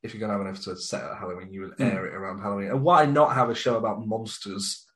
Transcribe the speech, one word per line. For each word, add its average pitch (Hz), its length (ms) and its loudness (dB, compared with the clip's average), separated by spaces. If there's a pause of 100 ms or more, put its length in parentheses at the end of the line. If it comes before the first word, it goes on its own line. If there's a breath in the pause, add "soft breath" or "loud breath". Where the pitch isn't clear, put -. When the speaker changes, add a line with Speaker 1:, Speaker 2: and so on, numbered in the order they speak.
Speaker 1:
if 110 100 -10
you're 107 60 -10
gonna 107 140 -2
have 98 80 0
an 98 80 -4
episode 92 300 -8
set - 220 -6
at - 160 -8
Halloween, 92 360 -10
you 98 80 -10
would 95 160 -12
Speaker 2:
Mm. - 160 2
Speaker 1:
air 95 140 -4
it - 60 -8
around 95 260 -8
Halloween. 101 320 -4
And 135 120 0
why 156 220 8
not 147 300 6
have 123 140 4
a 117 60 0
show 120 220 2
about 110 280 -2
monsters 104 800 -6 (100)